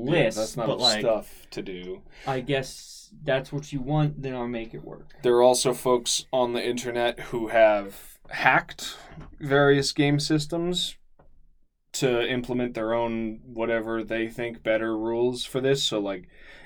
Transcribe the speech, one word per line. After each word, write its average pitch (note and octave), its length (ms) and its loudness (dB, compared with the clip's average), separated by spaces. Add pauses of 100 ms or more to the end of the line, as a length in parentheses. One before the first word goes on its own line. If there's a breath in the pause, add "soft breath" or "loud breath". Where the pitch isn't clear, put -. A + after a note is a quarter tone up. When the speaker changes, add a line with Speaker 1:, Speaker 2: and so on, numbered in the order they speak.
(120)
Speaker 1:
list, A#2+ 260 2
Speaker 2:
that's A2 200 -4
not A2+ 80 -2
Speaker 1:
but, A2 140 -2
like, A2 220 2
Speaker 2:
stuff A2 500 -2
to A2 100 -8
do. F#2 400 -10 (240 loud breath)
Speaker 1:
I C3 140 -2
guess - 720 -6 (120)
that's D3 300 -2
what C#3+ 180 -8
you C#3 100 -4
want, D3 420 0
then C3 100 -6
I'll B2 140 -4
make A#2 260 -8
it - 100 -14
work." - 380 -18
Speaker 2:
There A#2+ 140 6
are B2 80 8
also B2+ 320 6
folks B2 580 0
on B2 200 2
the A#2+ 140 -2
internet A#2+ 520 -2
who A2 300 -6
have G#2+ 680 2 (140)
hacked - 680 0 (420 loud breath)
various C#3+ 520 4
game D3 280 2
systems E3+ 760 -2 (1000)
to A#2+ 340 2
implement B2 460 -2
their A2+ 220 -2
own A2+ 500 -4
whatever A2+ 580 -2
they A2+ 240 -2
think A#2 360 -8
better A2 340 0
rules A#2 480 0
for C3 160 -4
this. C3+ 220 2
So, A2 160 0
like, G2 280 -6 (380 loud breath)